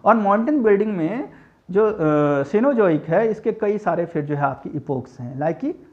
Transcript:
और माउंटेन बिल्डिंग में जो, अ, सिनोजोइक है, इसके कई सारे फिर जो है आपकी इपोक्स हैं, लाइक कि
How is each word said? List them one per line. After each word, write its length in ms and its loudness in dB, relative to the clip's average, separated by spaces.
और 100 8
माउंटेन 480 2
बिल्डिंग 340 2
में 320 -4
जो, 200 2
अ, 60 -6
सिनोजोइक 600 2
है, 260 2
इसके 220 -2
कई 260 -2
सारे 280 -2
फिर 200 -6
जो 100 -4
है 60 -2
आपकी 280 -4
इपोक्स 500 -8
हैं, 200 -12
लाइक 180 -2
कि 180 -6